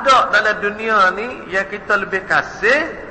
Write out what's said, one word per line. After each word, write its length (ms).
ada 160
dalam 240
dunia 560
ni 400
yang 160
kita 320
lebih 240
kasih, 540